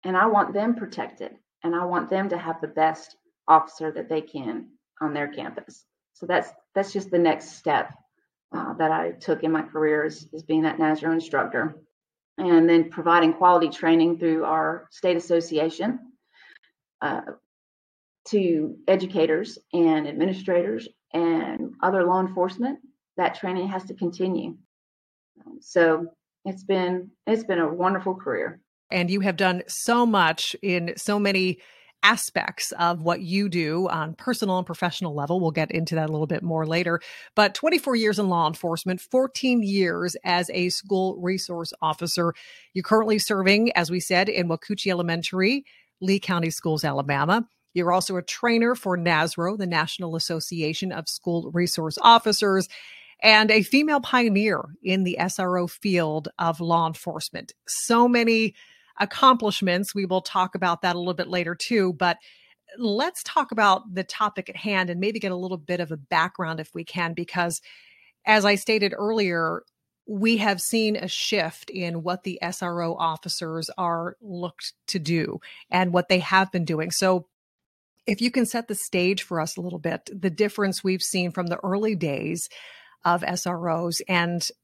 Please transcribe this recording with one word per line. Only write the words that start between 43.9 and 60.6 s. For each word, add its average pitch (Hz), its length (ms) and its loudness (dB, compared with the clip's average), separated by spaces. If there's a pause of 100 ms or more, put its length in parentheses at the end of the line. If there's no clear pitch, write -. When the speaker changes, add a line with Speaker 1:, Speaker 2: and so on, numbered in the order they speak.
Speaker 2:
we 180 80 0
said, 185 300 2
in 175 180 0
Wakuchi 190 400 -4
Elementary, 180 760 0 (380)
Lee 196 180 2
County 170 300 0
Schools, 156 340 -2
Alabama. 143 640 0 (260)
You're 175 200 2
also 185 240 0
a 175 60 -4
trainer 233 500 2
for 185 240 -2
nasro, 170 600 0
the 190 100 -4
National 170 480 -2
Association 165 760 -4
of 160 160 -8
School 170 460 -4
Resource 170 480 -2
Officers, 208 640 4 (540)
and 220 280 6
a 214 120 6
female 285 400 2
pioneer 214 600 2 (200)
in 190 200 0
the 180 160 -2
S 185 200 -2
R 180 180 0
O 175 100 0
field 160 640 -2 (100)
of 165 200 -2
law 165 280 2
enforcement. - 640 -10 (140)
So 233 400 4
many 226 480 2 (440)
accomplishments. 202 960 2
We 196 100 -2
will 185 160 0
talk 185 320 -2
about 175 280 0